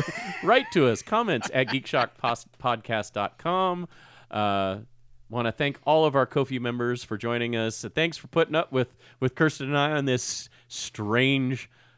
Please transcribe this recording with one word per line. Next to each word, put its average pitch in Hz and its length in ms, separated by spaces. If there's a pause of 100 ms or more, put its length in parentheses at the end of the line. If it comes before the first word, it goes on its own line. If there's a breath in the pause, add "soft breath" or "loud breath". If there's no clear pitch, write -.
<laughs> - 360
Write 247 280
to 139 160
us. 113 120
Comments 185 540
at 131 140
geekshockpodcast 120 1500
dot 101 240
com. 180 500 (420 loud breath)
Uh, 98 500 (500)
wanna 117 220
thank 143 340
all 156 180
of 143 100
our 131 120
Ko-fi 131 320
members 120 440
for 110 140
joining 117 400
us. 113 260 (120)
Thanks 165 240
for - 100
putting - 260
up 160 180
with, 127 220 (260 soft breath)
with 131 140
Kirsten 143 340
and 143 100
I 147 140
on 143 120
this - 460 (180 soft breath)
strange 127 1000 (280 soft breath)